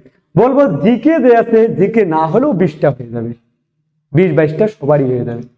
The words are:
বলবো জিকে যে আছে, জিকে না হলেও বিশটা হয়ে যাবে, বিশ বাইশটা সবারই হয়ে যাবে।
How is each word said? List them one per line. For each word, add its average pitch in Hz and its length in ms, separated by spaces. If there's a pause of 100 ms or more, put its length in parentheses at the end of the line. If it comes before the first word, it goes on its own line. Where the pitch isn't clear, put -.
(380)
বলবো 247 440
জিকে 285 380
যে 240 180
আছে, 220 380
জিকে 208 300
না 160 220
হলেও 254 260
বিশটা 170 380
হয়ে 120 180
যাবে, 117 240 (800)
বিশ 165 220
বাইশটা 156 340
সবারই 143 380
হয়ে 123 200
যাবে। 117 160 (160)